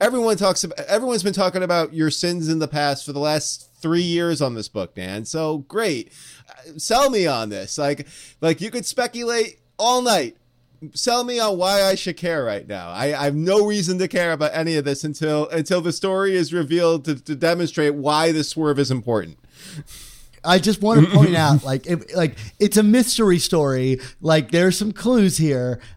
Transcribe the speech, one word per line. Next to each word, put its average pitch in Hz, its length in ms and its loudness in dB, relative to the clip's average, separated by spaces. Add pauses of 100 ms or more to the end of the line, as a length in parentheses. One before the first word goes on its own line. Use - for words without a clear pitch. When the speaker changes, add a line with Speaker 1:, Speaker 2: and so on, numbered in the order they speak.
Speaker 1:
everyone 226 380 2
talks 185 260 0
about, 170 220 -10
everyone's 226 360 0
been 190 120 -2
talking 185 280 0
about 175 300 0
your 160 180 0
sins 175 380 -4
in 160 100 0
the 156 100 -4
past 147 360 -2
for 147 80 -12
the 143 80 -6
last 151 480 -2 (120)
three 170 220 0
years 170 380 -2
on 127 140 -2
this 107 140 -10
book, 95 260 -8
Dan. 98 320 -10
So 156 320 -4
great. 170 520 -4 (380)
Uh, 143 300 -20
sell 262 320 2
me 208 160 2
on 117 240 -2
this. 101 260 -8
Like, 143 300 -2 (340)
like, 160 220 0
you 214 80 -8
could 233 160 -8
speculate 240 760 -4 (180)
all 247 220 2
night. 190 380 0 (560)
Sell 240 280 0
me 240 160 -4
on 208 200 0
why 196 240 2
I 190 120 2
should 185 220 -6
care 165 280 -2
right 104 220 -4
now. 92 220 -10
I, 120 260 -4
I 143 100 -4
have 143 100 0
no 190 320 2
reason 185 320 -2
to 185 100 -2
care 170 240 0
about 151 220 -2
any 160 220 -2
of 143 100 -2
this 139 180 -4
until, 151 440 -2
until 165 340 -2
the 170 100 -2
story 190 420 0
is 170 160 0
revealed 165 540 0
to, 139 200 -6
to 156 100 -6
demonstrate 160 600 0
why 151 380 2
this 156 160 -2
swerve 151 300 0
is 135 120 0
important. 107 480 -2 (1080)
Speaker 2:
I 180 120 4
just 185 240 0
want 208 200 6
to 180 80 6
point 175 240 6
Speaker 1:
<laughs> - 20 2
Speaker 2:
out, 151 280 4
like, 135 220 -4
if, 165 280 -4
like, 165 220 0 (220)
it's 208 180 2
a 214 60 6
mystery 214 560 4
story. 131 600 0 (220)
Like, 156 300 2
there's 175 260 4
some 208 160 -4
clues 214 460 2
here. 127 420 0 (160)